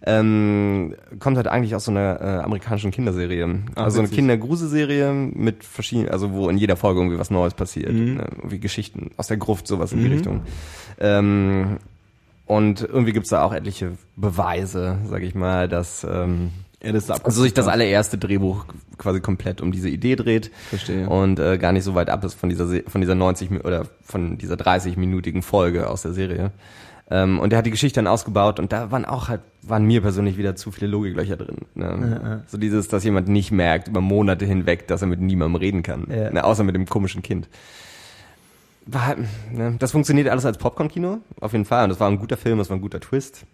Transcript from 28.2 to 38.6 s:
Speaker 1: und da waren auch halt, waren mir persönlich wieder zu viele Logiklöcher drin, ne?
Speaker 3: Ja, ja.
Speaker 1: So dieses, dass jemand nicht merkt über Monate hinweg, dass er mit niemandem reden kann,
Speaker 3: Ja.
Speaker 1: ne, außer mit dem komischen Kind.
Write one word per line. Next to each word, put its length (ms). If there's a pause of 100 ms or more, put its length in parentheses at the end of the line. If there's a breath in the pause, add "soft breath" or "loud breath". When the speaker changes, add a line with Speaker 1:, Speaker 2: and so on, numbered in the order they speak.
Speaker 1:
und 100
da 220
waren 120
auch 240
halt, 120 (220)
waren 220
mir 160
persönlich 380
wieder 160
zu 160
viele 160
Logiklöcher 500
drin, 200 (180)
ne? 480
Speaker 3:
Ja, 80
ja. 160
Speaker 1:
So 100
dieses, 300
dass 160
jemand 240
nicht 240
merkt 380
über 120
Monate 460
hinweg, 400
dass 160
er 60
mit 120
niemandem 360
reden 260
kann, 260
Speaker 3:
Ja. 220
Speaker 1:
ne, 140
außer 180
mit 140
dem 100
komischen 360
Kind. 260 (1400 loud breath)